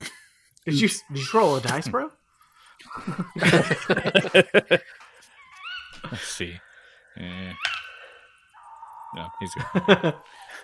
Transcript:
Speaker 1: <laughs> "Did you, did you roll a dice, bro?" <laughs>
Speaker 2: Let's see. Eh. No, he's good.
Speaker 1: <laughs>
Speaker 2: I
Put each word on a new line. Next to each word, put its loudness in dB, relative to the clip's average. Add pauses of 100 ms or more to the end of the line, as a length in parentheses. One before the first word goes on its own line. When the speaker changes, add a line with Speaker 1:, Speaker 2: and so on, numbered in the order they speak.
Speaker 1:
<laughs> -12 (560)
"Did 2
you, 6 (220)
did -6
you -4
roll 6
a -2
dice, -2
bro?" -2 (1200)
<laughs> -8 (2750)
Speaker 2:
Let's -10
see. -8 (600)
Eh. -10 (1600)
No, -10 (120)
he's -8
good. -8 (100)
Speaker 1:
<laughs> 2
Speaker 2:
I 6 (500)